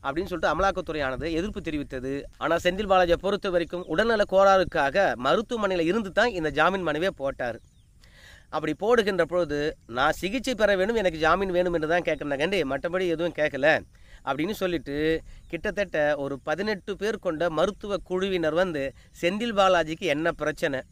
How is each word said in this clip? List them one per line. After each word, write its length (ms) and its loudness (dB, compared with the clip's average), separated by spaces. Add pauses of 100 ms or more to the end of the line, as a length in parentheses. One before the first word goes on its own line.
அப்படின்னு 280 -4
சொல்லிட்டு 220 -2
அமலாக்கத்துறையானது 800 -2
எதிர்ப்பு 280 -4
தெரிவித்தது. 520 -6 (240)
ஆனா, 200 0
செந்தில் 340 0
பாலாஜியை 300 6
பொறுத்த 300 -2
வரைக்கும் 360 -2
உடல்நல 440 2
கோளாறுக்காக 760 4 (180)
மருத்துவமனையில 640 0
இருந்து 220 -2
தான் 180 4
இந்த 200 -2
ஜாமீன் 360 2
மனுவே 320 0
போட்டாரு. 420 -6 (880)
அப்படி 260 -4
போடுகின்ற 480 2
பொழுது, 540 0 (100)
"நான் 260 2
சிகிச்சை 420 -4
பெற 220 4
வேண்டும், 240 0
எனக்கு 180 0
ஜாமீன் 320 2
வேணும்" 240 2
என்று 140 -2
தான் 140 2
கேட்கிறேன் 360 -2
கண்டி, 240 0
மற்றபடி 460 -2
எதுவும் 280 -2
கேட்கல 300 0 (580)
அப்படின்னு 260 -2
சொல்லிட்டு, 460 -4 (500)
கிட்டத்தட்ட 500 -4 (200)
ஒரு 240 -4
பதினெட்டு 560 -4
பேர் 220 -4
கொண்ட 320 -2
மருத்துவ 460 -2
குழுவினர் 580 -2
வந்து 300 0 (360)
செந்தில் 360 0
பாலாஜிக்கு 580 4
என்ன 180 0
பிரச்சனை 480 -4 (120)